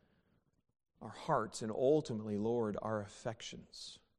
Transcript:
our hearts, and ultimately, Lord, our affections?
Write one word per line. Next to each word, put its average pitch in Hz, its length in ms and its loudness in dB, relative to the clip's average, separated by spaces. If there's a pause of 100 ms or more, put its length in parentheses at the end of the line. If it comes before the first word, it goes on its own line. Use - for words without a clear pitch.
(1040)
our 110 60 -8
hearts, 113 500 0
and 110 100 -2
ultimately, 123 640 4
Lord, 110 460 2
our 107 200 0
affections? - 1000 -8 (200)